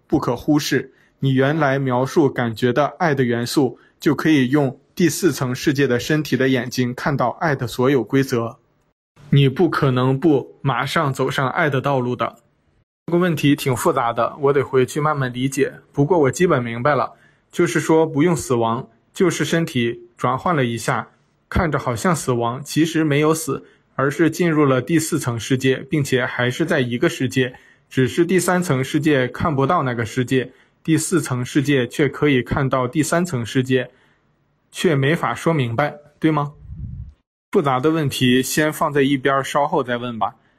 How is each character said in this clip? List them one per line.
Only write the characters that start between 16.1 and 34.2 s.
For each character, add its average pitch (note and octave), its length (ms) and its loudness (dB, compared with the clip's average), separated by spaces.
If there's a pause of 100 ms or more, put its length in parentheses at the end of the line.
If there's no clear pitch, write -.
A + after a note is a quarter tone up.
我 C3+ 100 4
基 F3 160 2
本 D3+ 160 2
明 A#2 220 -6
白 D3 100 2
了， B2 200 0 (360)
就 - 160 2
是 D#3 140 0
说 D#3+ 260 4
不 C#3+ 160 -2
用 E3+ 140 4
死 C3 180 -2
亡， A#2 360 0 (240)
就 F3+ 160 2
是 D#3+ 160 -2
身 E3 200 0
体 A#2 520 -4
转 B2+ 200 0
换 F3+ 160 -2
了 C#3 120 2
一 A#2 120 -2
下， A2+ 300 -4 (400)
看 F3+ 240 0
着 C#3+ 80 -2
好 B2 160 -4
像 F3+ 180 0
死 C3 200 -2
亡， A#2 280 -2
其 D3 220 0
实 D#3+ 220 0
没 C#3+ 160 2
有 D#3 120 4
死， - 320 -4 (300)
而 C#3 160 0
是 D#3 180 2
进 E3+ 220 0
入 D3+ 140 4
了 C3 160 2
第 D#3+ 180 0
四 D#3 180 -2
层 A#2 220 -4
世 C3 180 -2
界， B2+ 200 0 (120)
并 D3+ 140 0
且 B2+ 220 0
还 B2 240 -2
是 C#3+ 160 -2
在 E3 160 0
一 A#2+ 160 -2
个 E3+ 100 0
世 C#3+ 220 -2
界， B2 260 -2 (340)
只 B2+ 200 2
是 E3+ 160 2
第 F#3 120 2
三 F3+ 240 2
层 C3+ 220 0
世 D3 160 -2
界 C#3+ 300 2
看 E3 260 -4
不 C3+ 100 2
到 E3+ 180 0
那 B2+ 100 -2
个 A#2 120 -4
世 B2 200 -4
界， B2+ 260 -2 (320)
第 D#3+ 140 2
四 D#3 240 0
层 B2 240 -6
世 C#3+ 180 0
界 C3 240 2
却 C#3 220 -2
可 - 180 -2
以 B2+ 160 2
看 C#3 240 -2
到 B2+ 180 0
第 D3 160 -2
三 E3+ 240 0
层 B2+ 200 -6
世 B2+ 180 -2
界， B2+ 260 0 (800)